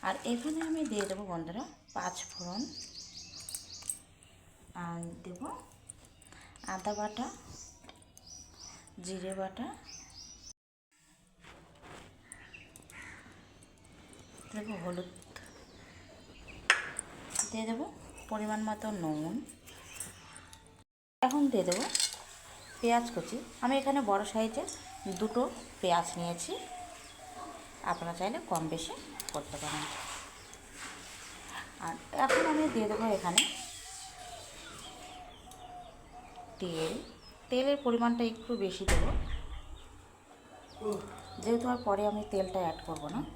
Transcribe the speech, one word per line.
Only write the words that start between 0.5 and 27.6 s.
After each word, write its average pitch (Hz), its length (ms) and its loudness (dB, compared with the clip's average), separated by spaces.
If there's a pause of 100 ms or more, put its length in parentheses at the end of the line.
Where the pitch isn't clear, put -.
আমি 320 120 2 (120)
দিয়ে 208 180 4
দেবো 196 220 -2
বন্ধুরা 170 320 -4 (320)
পাঁচ 180 200 -2 (140)
ফোড়ন, 180 320 -4 (2250)
আর 170 160 -4 (240)
দেবো 185 240 -6 (1300)
আদা 190 240 0
বাটা, 214 280 0 (1800)
জিরে 185 360 -4
বাটা, 190 260 -2 (4000)
দেবো 214 280 -4
হলুদ, 180 280 -4 (2500)
দিয়ে 226 200 -4
দেবো 233 140 -2 (460)
পরিমাণ 214 380 -2
মতো 214 200 -4 (140)
নুন। 156 300 0 (1900)
এখন 269 200 8 (100)
দিয়ে 196 160 6
দেবো 196 160 4 (960)
পেঁয়াজ 233 340 6
কুচি। 180 220 -2 (280)
আমি 254 160 6
এখানে 277 200 6 (100)
বড় 196 120 6 (100)
সাইজের 226 360 2 (520)
দুটো 220 220 4 (380)
পেঁয়াজ 175 260 6 (120)
নিয়েছি, 170 340 -2 (1400)